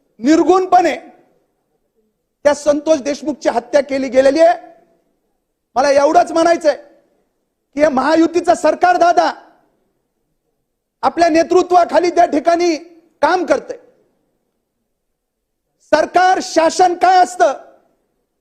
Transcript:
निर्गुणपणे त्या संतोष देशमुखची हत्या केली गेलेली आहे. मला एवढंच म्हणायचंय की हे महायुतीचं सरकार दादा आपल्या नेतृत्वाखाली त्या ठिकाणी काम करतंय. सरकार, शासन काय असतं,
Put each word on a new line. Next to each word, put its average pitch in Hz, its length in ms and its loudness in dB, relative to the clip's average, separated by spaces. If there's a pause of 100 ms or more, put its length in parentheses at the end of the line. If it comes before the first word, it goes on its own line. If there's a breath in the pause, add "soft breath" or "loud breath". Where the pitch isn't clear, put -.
(200)
निर्गुणपणे 339 760 2 (1500)
त्या 285 100 2
संतोष 294 460 -2
देशमुखची 285 480 -8
हत्या 240 320 -2
केली 269 280 -4
गेलेली 269 320 2
आहे. 339 160 4 (1200)
मला 277 140 0
एवढंच 302 420 2
म्हणायचंय 330 440 0
की - 1040 -18
हे 302 80 4
महायुतीचं 320 680 0
सरकार 311 420 -2
दादा 339 360 0 (1700)
आपल्या 330 260 0
नेतृत्वाखाली 339 800 0
त्या 339 160 2
ठिकाणी 339 500 -2 (460)
काम 349 220 0
करतंय. - 340 -6 (2250)
सरकार, 359 500 0
शासन 339 520 0
काय 359 280 2
असतं, 349 300 -2 (880)